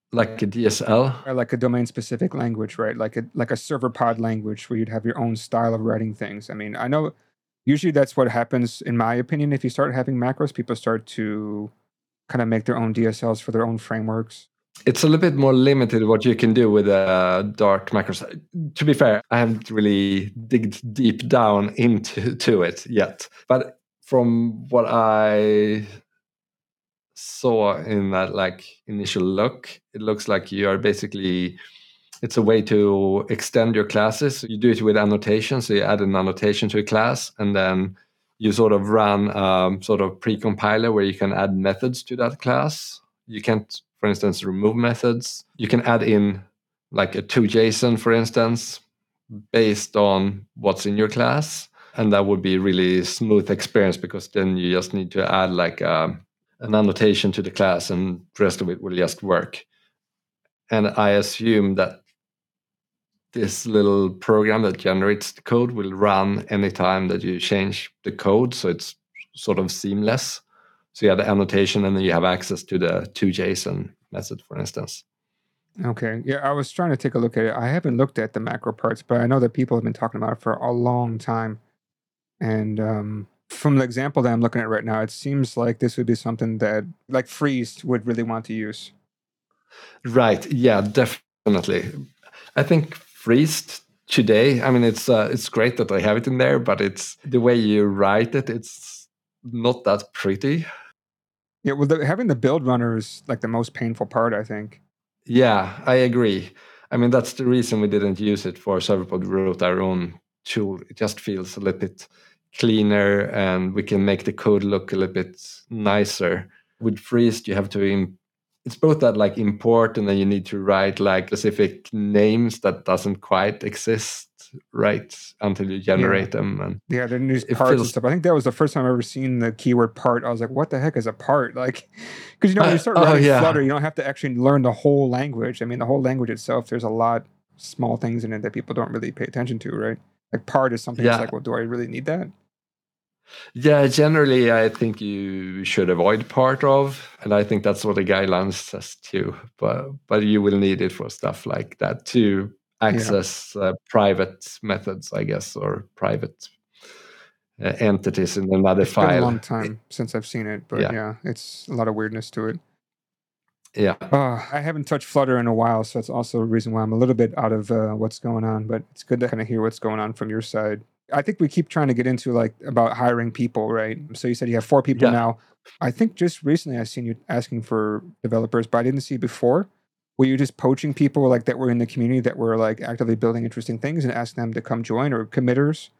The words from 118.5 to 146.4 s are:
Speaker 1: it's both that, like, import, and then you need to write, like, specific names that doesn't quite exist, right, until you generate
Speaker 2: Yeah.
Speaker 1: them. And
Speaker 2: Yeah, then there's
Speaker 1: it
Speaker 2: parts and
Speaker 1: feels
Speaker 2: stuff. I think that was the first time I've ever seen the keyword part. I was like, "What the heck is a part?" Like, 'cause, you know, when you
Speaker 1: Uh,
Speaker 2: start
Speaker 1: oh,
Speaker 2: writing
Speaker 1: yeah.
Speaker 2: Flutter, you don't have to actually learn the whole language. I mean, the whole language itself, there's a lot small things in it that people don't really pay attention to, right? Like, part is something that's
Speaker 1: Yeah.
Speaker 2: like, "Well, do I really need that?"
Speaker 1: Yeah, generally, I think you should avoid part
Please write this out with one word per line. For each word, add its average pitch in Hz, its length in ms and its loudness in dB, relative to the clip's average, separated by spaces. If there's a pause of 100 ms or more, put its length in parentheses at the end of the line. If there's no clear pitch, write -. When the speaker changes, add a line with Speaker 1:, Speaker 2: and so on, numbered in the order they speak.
Speaker 1:
it's 113 100 -12
both 156 260 2
that, 113 180 4
like, 101 180 2
import, 113 640 2
and 104 100 0
then 98 80 2
you 98 80 2
need 98 220 0
to 104 120 -8
write, 98 400 2
like, 95 280 2
specific - 640 -2
names 107 680 2
that - 260 -2
doesn't 92 300 0
quite 98 460 0
exist, - 680 -6 (420)
right, 107 420 -2 (280)
until 98 280 -2
you 95 80 -6
generate 95 500 2
Speaker 2:
Yeah. 104 120 -4
Speaker 1:
them. 98 200 -4
And 95 280 -8
Speaker 2:
Yeah, 123 180 -2
then 127 220 -2
there's 131 160 0
Speaker 1:
it 120 120 -2
Speaker 2:
parts 131 140 4
and 131 100 6
Speaker 1:
feels 117 100 0
Speaker 2:
stuff. 120 140 -4
I 123 60 2
think 170 120 0
that 175 120 4
was 143 100 2
the 131 60 0
first 151 220 0
time 131 140 0
I've 127 60 2
ever 123 100 0
seen 127 380 -4
the 117 120 -2
keyword 117 420 0
part. 120 300 0
I 120 60 -2
was 117 100 -4
like, 117 100 -6
"What 135 200 -2
the 135 100 -4
heck 156 160 -2
is 113 100 -4
a - 60 -4
part?" 135 420 0
Like, 127 320 -6 (540)
'cause, 196 100 6
you 185 60 2
know, 196 60 6
when 165 80 6
you 170 60 6
Speaker 1:
Uh, - 20 2
Speaker 2:
start 214 180 -2
Speaker 1:
oh, 170 80 6
Speaker 2:
writing 147 200 6
Speaker 1:
yeah. 135 160 8
Speaker 2:
Flutter, 156 200 4
you 135 80 2
don't 147 140 0
have 151 140 -4
to 139 120 -4
actually 131 280 -4
learn 135 260 4
the 123 100 4
whole 139 380 2
language. 123 500 -4
I 117 60 -6
mean, 120 140 -6
the 117 60 -4
whole 139 140 0
language 127 300 -2
itself, 117 380 -4
there's 117 140 -6
a 117 60 -2
lot 113 380 0 (320)
small 117 400 -4
things 117 260 -4
in 113 80 -6
it 107 80 -8
that 107 140 -6
people - 200 -8
don't - 160 -4
really 113 220 -8
pay - 120 -10
attention 123 360 -6
to, 117 100 -12
right? 110 280 -6 (340)
Like, 110 140 -6
part 131 260 2
is 113 100 -4
something 117 220 -4
that's 117 120 4
Speaker 1:
Yeah. 113 40 0
Speaker 2:
like, 117 120 -6
"Well, 123 100 -8
do 123 120 -6
I 120 60 -4
really 120 260 -6
need 123 200 -10
that?" 175 220 -4 (1200)
Speaker 1:
Yeah, 143 360 6
generally, 135 640 4
I 113 200 4
think 110 320 -4
you 98 600 -6
should 92 260 2
avoid 98 400 2
part 131 340 2